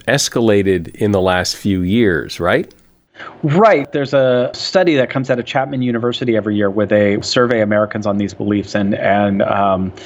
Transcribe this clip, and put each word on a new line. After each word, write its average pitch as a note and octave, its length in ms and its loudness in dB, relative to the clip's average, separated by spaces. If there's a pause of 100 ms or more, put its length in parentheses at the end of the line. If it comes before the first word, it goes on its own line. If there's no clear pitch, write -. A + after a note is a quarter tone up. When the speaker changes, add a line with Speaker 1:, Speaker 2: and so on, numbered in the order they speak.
Speaker 1:
escalated G2+ 880 0
in G#2+ 160 0
the F#2+ 100 2
last F2+ 340 0
few F#2+ 240 -2
years, F#2 580 0
right? F#2+ 320 0 (720)
Speaker 2:
Right. D#3+ 500 4
There's C#3+ 200 -4
a B2+ 400 2
study F3+ 440 0
that B2+ 120 2
comes C3+ 220 -4
out B2 80 0
of A2+ 80 -6
Chapman C3+ 340 -4
University A#2+ 560 -2
every G#2 180 -2
year G#2 140 0
where G#2 160 0
they G#2 380 2
survey A#2+ 400 0
Americans G#2+ 440 0
on G2+ 120 0
these G2+ 160 -4
beliefs, G#2 400 -4
and, G2+ 200 0
and, G2+ 460 0
um, G2 500 0 (160)